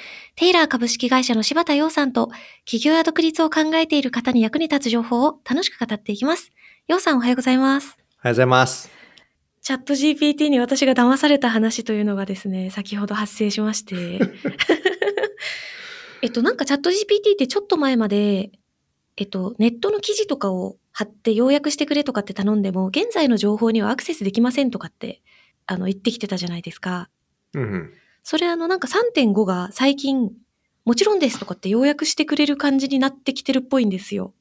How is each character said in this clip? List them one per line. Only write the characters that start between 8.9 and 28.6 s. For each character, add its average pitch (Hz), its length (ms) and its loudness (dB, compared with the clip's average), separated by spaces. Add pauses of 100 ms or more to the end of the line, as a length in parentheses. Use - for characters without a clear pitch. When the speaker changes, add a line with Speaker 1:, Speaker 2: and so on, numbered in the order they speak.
Speaker 1:
チ - 100 -6
ャ 262 60 -2
ッ 262 60 -20
ト 285 100 -2
ジ 277 160 2
ー 294 80 2
ピ 294 140 2
ー 294 40 -2
テ 302 100 0
ィ - 20 2
ー - 20 2
に 269 100 4
私 262 280 0
が 262 80 4
騙 247 220 4
さ 302 100 2
れ 285 100 6
た 254 140 0
話 220 320 0
と 220 100 -4
い 208 80 -2
う 208 40 0
の 208 100 -2
が 196 100 -4
で 190 100 -6
す 196 140 -8
ね、 185 220 -6
先 208 260 -8
ほ 208 80 -4
ど 208 80 -6
発 208 220 -4
生 208 160 0
し 214 100 -4
ま 214 140 0
し - 80 -8
て。 175 360 -6 (840)
<laughs> - 1160 -8
え 240 60 0
っ - 20 -8
と、 233 100 -2
な 370 120 2
ん 480 40 -10
か - 80 -4
チ 277 80 -2
ャ 285 40 4
ッ 285 40 -10
ト 339 80 0
ジ 403 140 0
ー - 20 -8
ピ 415 120 4
ー 415 40 -8
テ 427 80 2
ィ - 40 8
ー - 20 2
っ - 20 0
て 277 80 0
ち 254 100 -2
ょ 403 60 0
っ 403 60 -8
と 359 100 2
前 262 200 2
ま 220 100 2
で、 202 420 0 (680)
え 196 100 -8
っ 202 40 -10
と、 196 300 -6
ネ 220 80 6
ッ 233 120 -4
ト 403 120 0
の 415 80 -2
記 415 160 -4
事 427 100 -2
と 277 120 -2
か 196 140 -2
を 185 260 -6 (140)
貼 - 120 -6
っ 208 40 -6
て - 260 -2
要 247 180 4
約 294 200 2
し 294 60 -4
て 294 80 -2
く 294 80 -2
れ 285 120 2
と 254 80 -4
か 208 80 -2
っ - 20 -4
て 202 100 -12
頼 208 220 0
ん 208 60 2
で 196 100 -2
も、 185 160 -2
現 415 260 -2
在 302 140 2
の 240 80 4
情 208 220 0
報 226 140 2
に 220 100 2
は 214 100 0
ア - 60 -2
ク - 40 -6
セ 339 120 -4
ス 226 100 -4
で 196 80 -2
き 214 80 -2
ま 247 140 2
せ 277 100 0
ん 240 80 0
と - 80 -6
か 165 80 -12
っ - 40 -20
て、 - 300 -14 (440)
あ 185 120 -4
の、 185 80 -4
言 196 80 0
っ 196 40 -10
て 220 140 -4
き 233 60 -4
て 202 100 -8
た 190 100 -4
じ 180 80 -6
ゃ - 20 -6
な 170 100 -8
い 170 40 -10
で 170 100 -14
す - 80 -16
か。 180 300 -6 (440)
Speaker 2:
う 147 60 -6
ん 127 40 -2
う - 20 -4
ん。 90 280 -6 (300)
Speaker 1:
そ - 140 -2
れ、 349 100 0
あ 339 80 -2
の、 330 140 -4